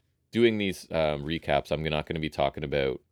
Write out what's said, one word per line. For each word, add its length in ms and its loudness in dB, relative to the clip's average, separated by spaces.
doing 260 4
these, 320 -2
um, 340 0
recaps. 460 0
I'm 140 0
not 220 -2
gonna 140 -4
be 80 -4
talking 360 -2
about 360 0